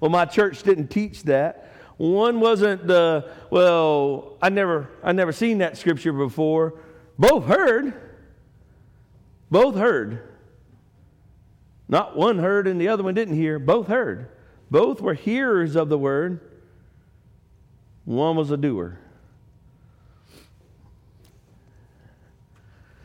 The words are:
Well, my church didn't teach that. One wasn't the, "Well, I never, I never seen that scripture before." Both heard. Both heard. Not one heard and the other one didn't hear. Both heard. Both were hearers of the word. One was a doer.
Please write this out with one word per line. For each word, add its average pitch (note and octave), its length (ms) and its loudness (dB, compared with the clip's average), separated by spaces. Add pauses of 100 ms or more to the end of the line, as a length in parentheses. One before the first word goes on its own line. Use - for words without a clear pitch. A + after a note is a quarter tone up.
Well, D#3+ 100 2
my F3 140 4
church G3 380 0
didn't E3+ 260 2
teach - 340 -6
that. D3 480 -2 (240)
One G#3+ 460 0
wasn't G3+ 440 2
the, E3+ 460 2 (180)
"Well, D#3 920 2
I F3+ 80 2
never, F3 400 -2 (120)
I F3 120 -2
never F#3 180 0
seen A3 280 0
that E3+ 180 -2
scripture D#3+ 340 -2
before." D#3 640 -2 (440)
Both G#3 280 2
heard. B3 480 0 (1600)
Both A3 260 4
heard. C3 520 -2 (1600)
Not F3 300 0
one F#3+ 220 2
heard F#3+ 280 0
and F3+ 140 -2
the F3+ 80 0
other G#3 140 -2
one F#3+ 100 -4
didn't G3+ 220 -2
hear. D#3 240 -2
Both E3 280 0
heard. F3 400 -4 (440)
Both A3 280 2
were F#3+ 140 -2
hearers G3+ 640 -2
of D#3+ 140 2
the D3+ 80 0
word. C#3+ 440 -4 (1600)
One D3+ 320 -2
was D3+ 160 -2
a D3 60 -2
doer. G2 420 -6 (4000)